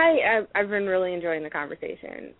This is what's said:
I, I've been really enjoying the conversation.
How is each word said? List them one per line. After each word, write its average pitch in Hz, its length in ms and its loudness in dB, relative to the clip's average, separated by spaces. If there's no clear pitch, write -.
I, 196 60 2
I've 202 80 0
been 202 180 -2
really 185 280 0
enjoying 165 280 -4
the 156 80 -10
conversation. - 880 -10